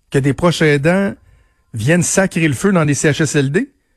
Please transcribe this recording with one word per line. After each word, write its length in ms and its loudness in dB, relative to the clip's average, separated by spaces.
que 80 -2
des 140 0
proches 280 0
aidants 520 2
viennent 300 0
sacrer 440 0
le 60 0
feu 180 0
dans 140 2
des 80 0
C 160 0
H 140 0
S 120 -4
L 160 0
D. 200 -2